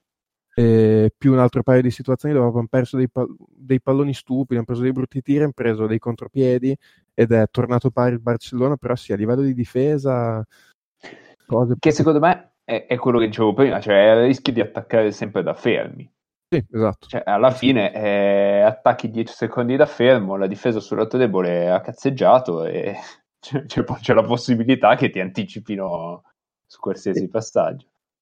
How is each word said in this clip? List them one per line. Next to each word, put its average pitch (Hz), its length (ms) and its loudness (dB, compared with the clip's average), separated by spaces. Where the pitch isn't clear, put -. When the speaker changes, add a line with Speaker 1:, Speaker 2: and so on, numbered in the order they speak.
Speaker 1:
E 110 640 4
più 135 140 4
un 131 80 4
altro 123 240 2
paio 127 180 4
di 127 80 2
situazioni 131 440 -4
dove 127 120 2
hanno 117 120 -4
perso 131 280 -2
dei 127 140 0
pal-, - 240 -4
dei 131 320 -2
palloni 139 340 0
stupidi, 131 420 -6
hanno 117 80 -4
preso 120 180 -6
dei 131 100 0
brutti 131 280 -6
tiri, 143 220 0
hanno 147 100 -2
preso 110 360 -2
dei 113 100 0
contropiedi 127 800 -2
ed 117 200 2
è 110 180 4
tornato 123 400 -2
pari 123 220 0
il 117 80 -6
Barcellona, 123 560 -4
però 123 180 -6
sì, - 180 -8
a 101 40 -4
livello 113 260 -2
di 139 100 -2
difesa, 123 920 -2
cose 117 320 0
Speaker 2:
Che 156 120 2
secondo 147 300 2
me 175 320 0
è, 117 220 -6
è 123 100 -4
quello 120 220 0
che 113 80 2
dicevo 107 260 0
prima, 113 280 2
cioè, 101 140 0
è 110 80 6
il 120 60 4
rischio 135 260 0
di 117 80 -2
attaccare 110 520 -2
sempre 101 300 -6
da 80 120 -4
fermi. - 540 -4
Speaker 1:
Sì, 139 220 -2
esatto. 110 380 -4
Speaker 2:
Cioè, - 160 -8
alla 107 260 2
Speaker 1:
Sì. 127 160 -4
Speaker 2:
fine, 117 260 2
eh, 101 680 2
attacchi 113 500 0
dieci 113 240 -8
secondi 123 420 -4
da 143 100 4
fermo, 117 500 2
la 98 100 -2
difesa 107 320 -4
sul 104 200 -8
lato 110 180 -2
debole 90 520 0
ha 92 120 2
cazzeggiato 110 840 0
e 90 300 -6
<laughs> - 220 -20
c'è, - 240 -8
c'è - 180 -6
po-, - 180 -6
c'è 120 140 0
la 110 80 6
possibilità 117 720 0
che 117 160 -2
ti - 100 -8
anticipino 92 1040 -8
su - 140 -20
qualsiasi 95 400 -6
Speaker 1:
Sì. 92 80 -6
Speaker 2:
passaggio. - 580 -4